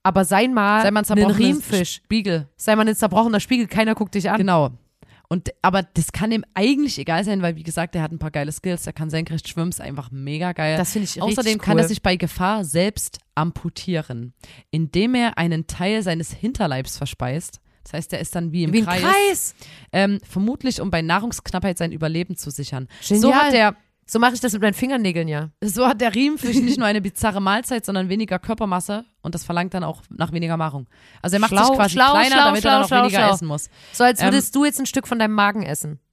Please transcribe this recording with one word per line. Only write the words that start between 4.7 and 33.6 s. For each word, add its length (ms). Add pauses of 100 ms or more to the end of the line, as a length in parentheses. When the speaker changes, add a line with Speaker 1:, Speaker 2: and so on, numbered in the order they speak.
Speaker 2:
Und, 200 (140)
aber 180
das 300
kann 200
ihm 120 (100)
eigentlich 460
egal 240
sein, 180
weil, 140
wie 80
gesagt, 320
der 80
hat 80
ein 80
paar 100
geile 220
Skills, 320
der 100
kann 160
senkrecht 380
schwimmen, 220
ist 120
einfach 300
mega 400
geil. 260
Speaker 1:
Das 140
finde 140
ich 160
Speaker 2:
Außerdem 220 (100)
Speaker 1:
richtig 80
Speaker 2:
kann 160
Speaker 1:
cool. 60
Speaker 2:
er 40
sich 160
bei 140
Gefahr 480
selbst 540 (140)
amputieren, 1000 (360)
indem 460
er 220
einen 300
Teil 360
seines 300
Hinterleibs 640
verspeist. 640 (220)
Das 100
heißt, 180
der 80
ist 160
dann 160
wie 140
im 80
Speaker 1:
Wie 60
ein 60
Speaker 2:
Kreis. 160
Speaker 1:
Kreis. 540 (380)
Speaker 2:
Ähm, 260 (100)
vermutlich, 520
um 100
bei 100
Nahrungsknappheit 760
sein 160
Überleben 420
zu 160
sichern. 360 (200)
Speaker 1:
Genial. 140
Speaker 2:
So 120
hat 200
der 220 (300)
Speaker 1:
So 140
mache 160
ich 60
das 120
mit 80
meinen 120
Fingernägeln, 560
ja. 200 (120)
Speaker 2:
So 260
hat 140
der 120
Riemenfisch 440
nicht 200
Speaker 1:
<laughs> 0
Speaker 2:
nur 100
eine 140
bizarre 400
Mahlzeit, 440
sondern 240
weniger 280
Körpermasse 680 (160)
und 120
das 120
verlangt 280
dann 120
auch 240
nach 240
weniger 240
Nahrung. 300 (340)
Also 160
er 20
macht 120
Speaker 1:
Schlau, 160
Speaker 2:
sich 100
quasi 160
Speaker 1:
schlau, 180
Speaker 2:
kleiner, 240
Speaker 1:
schlau, 100
Speaker 2:
damit 200
er 140
dann 80
Speaker 1:
schlau, 100
Speaker 2:
auch 60
weniger 160
Speaker 1:
schlau. 140
Speaker 2:
essen 140
muss. 220 (240)